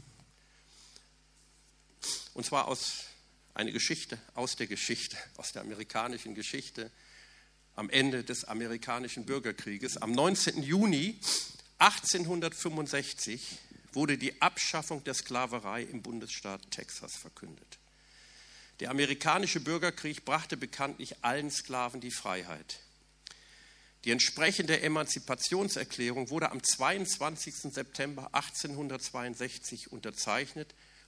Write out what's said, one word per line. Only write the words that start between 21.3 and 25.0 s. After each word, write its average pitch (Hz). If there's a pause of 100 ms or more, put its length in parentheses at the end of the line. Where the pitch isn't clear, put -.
Sklaven 127
die 120
Freiheit. 87 (1200)
Die 117
entsprechende 151
Emanzipationserklärung 135